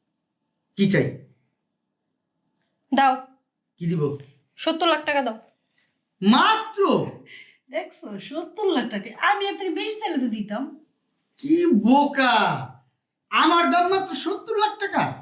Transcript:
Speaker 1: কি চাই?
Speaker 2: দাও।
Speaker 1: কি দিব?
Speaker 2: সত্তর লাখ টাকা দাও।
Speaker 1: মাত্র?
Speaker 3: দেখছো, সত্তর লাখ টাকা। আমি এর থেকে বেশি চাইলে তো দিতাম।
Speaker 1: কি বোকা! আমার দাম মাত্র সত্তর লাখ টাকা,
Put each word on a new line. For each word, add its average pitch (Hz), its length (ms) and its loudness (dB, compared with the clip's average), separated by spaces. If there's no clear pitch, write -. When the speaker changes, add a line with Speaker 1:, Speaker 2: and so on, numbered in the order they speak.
Speaker 1:
কি 202 160 4
চাই? 139 140 2
Speaker 2:
দাও। 262 220 4
Speaker 1:
কি 170 120 -10
দিব? 170 120 0
Speaker 2:
সত্তর 320 360 -2
লাখ 302 160 0
টাকা 285 180 0
দাও। 220 100 -6
Speaker 1:
মাত্র? 403 460 2
Speaker 3:
দেখছো, 349 320 -10
সত্তর 349 380 -8
লাখ 233 180 -2
টাকা। 208 140 -8
আমি 403 200 0
এর 392 100 -6
থেকে 381 200 -4
বেশি 427 220 -6
চাইলে 339 240 -4
তো 240 120 -2
দিতাম। 208 260 -6
Speaker 1:
কি 302 140 2
বোকা! 269 500 4
আমার 349 300 4
দাম 349 200 4
মাত্র 381 180 -2
সত্তর 427 400 -4
লাখ 427 80 -2
টাকা, 339 200 -2